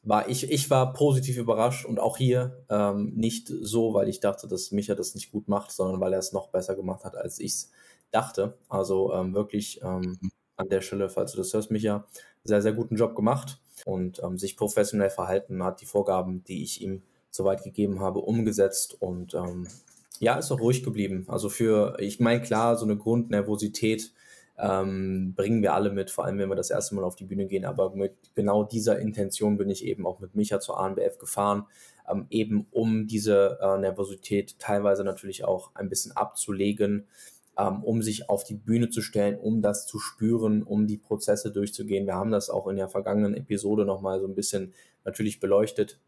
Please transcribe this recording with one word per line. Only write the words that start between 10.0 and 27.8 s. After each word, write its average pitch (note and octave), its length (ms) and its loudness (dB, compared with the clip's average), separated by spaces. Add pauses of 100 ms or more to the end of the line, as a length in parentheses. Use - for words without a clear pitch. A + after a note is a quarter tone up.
an F#2+ 140 -6
der G2 100 4
Stelle, G2 300 -2
falls - 240 -2
du - 40 -6
das F#2 160 -4
hörst, G#2+ 160 0
Micha, G#2+ 380 0 (380)
sehr, G#2 160 4
sehr G#2+ 120 2
guten A2 220 -2
Job A2 200 2
gemacht A#2+ 440 0 (260)
und, F#2 380 -4
ähm, F2+ 140 -4
sich G2 180 -6
professionell G#2 540 2
verhalten, F#2 540 -2
hat F#2 180 -4
die - 40 -20
Vorgaben, F#2 600 0
die F2+ 180 -6
ich - 180 -8
ihm F#2+ 200 -6 (280)
soweit F#2+ 340 0
gegeben G2 360 -2
habe, F#2+ 200 0
umgesetzt G#2 840 2
und, F2+ 320 -6
ähm, F2+ 340 -4 (520)
ja, A#2 160 4
ist - 160 -2
auch B2+ 100 0
ruhig B2+ 220 4
geblieben. F#2+ 440 -2
Also G2+ 220 -2
für, G#2+ 500 4
ich G2+ 220 -4
meine, A#2+ 200 4
klar, A#2 360 4
so A2+ 80 -4
eine G#2+ 100 2
Grundnervosität, A2 1160 0 (440)
ähm, F#2+ 800 0
bringen G#2+ 260 2
wir F#2+ 120 4
alle G2 180 2
mit, G2 180 -4
vor - 140 -4
allem G2 140 -2
wenn G2 100 0
wir G2 80 -2
das F#2+ 140 -2
erste G2+ 260 -2
Mal G2 80 -2
auf F2+ 140 -4
die G2 80 -14
Bühne G2 200 -4
gehen, F#2+ 200 -2
aber F#2+ 280 0